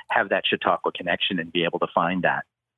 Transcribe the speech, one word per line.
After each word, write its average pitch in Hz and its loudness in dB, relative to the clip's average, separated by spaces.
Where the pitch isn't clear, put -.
have 104 0
that 95 0
Chautauqua 90 0
connection 87 -2
and 80 -6
be 87 0
able 85 0
to - 0
find 87 2
that. 71 0